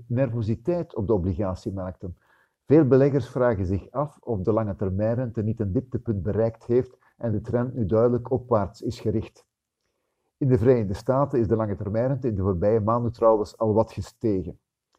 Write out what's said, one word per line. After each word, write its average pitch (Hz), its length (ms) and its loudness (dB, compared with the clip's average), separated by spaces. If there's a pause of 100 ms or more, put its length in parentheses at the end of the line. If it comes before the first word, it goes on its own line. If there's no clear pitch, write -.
nervositeit 117 880 -2
op 95 120 -4
de 113 60 4
obligatiemarkten. 92 1040 -4 (500)
Veel 151 200 6
beleggers 131 420 4
vragen 120 360 0
zich 92 260 -4
af 147 280 -6
of 107 220 -6
de 104 120 0
lange 107 220 0
termijnrente 110 680 -2
niet 110 180 -2
een 101 120 -2
dieptepunt 110 520 -4
bereikt 107 420 -2
heeft 123 320 0 (200)
en 117 140 -4
de 104 100 -2
trend 123 320 -4
nu 123 120 -2
duidelijk 117 460 2
opwaarts 117 500 -2
is 120 180 -6
gericht. - 460 -6 (920)
In 147 100 -2
de 127 100 4
Verenigde 110 360 2
Staten 135 460 -2
is 110 80 0
de 110 80 2
lange 107 200 -2
termijnrente 123 520 -2
in 107 80 -2
de 95 60 -4
voorbije 101 380 2
maanden 113 320 0
trouwens 110 460 2
al 110 160 0
wat 110 180 2
gestegen. 95 680 -6 (380)